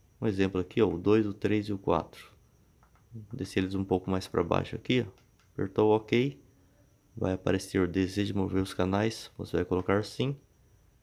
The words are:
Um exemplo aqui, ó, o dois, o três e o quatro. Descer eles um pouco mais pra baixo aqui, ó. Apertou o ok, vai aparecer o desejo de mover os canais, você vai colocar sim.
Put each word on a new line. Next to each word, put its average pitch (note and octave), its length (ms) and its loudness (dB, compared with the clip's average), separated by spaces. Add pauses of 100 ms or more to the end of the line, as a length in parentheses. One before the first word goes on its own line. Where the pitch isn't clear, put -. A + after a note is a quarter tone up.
(200)
Um A#2 80 -2
exemplo F#2+ 320 2
aqui, F#2 220 0
ó, G2+ 80 6
o E2+ 80 -4
dois, G#2 280 4
o G2+ 80 -4
três G#2 340 0
e G#2 60 -4
o G2 40 -6
quatro. - 560 -4 (1000)
Descer F#2+ 320 -2
eles F#2+ 100 -4
um F#2+ 120 -2
pouco F#2 260 0
mais F#2 160 -2
pra F2+ 160 0
baixo F#2 320 -2
aqui, B2 320 0
ó. - 160 -20 (300)
Apertou G#2+ 360 2
o G#2+ 60 6
ok, A#2+ 480 0 (720)
vai G2 160 -2
aparecer F#2+ 480 0
o F#2 80 4
desejo F#2+ 460 0
de G2+ 40 -2
mover F#2+ 240 0
os F#2+ 120 -4
canais, G2+ 640 0
você - 180 -6
vai F2+ 80 2
colocar F#2+ 400 0
sim. C3 340 -4 (640)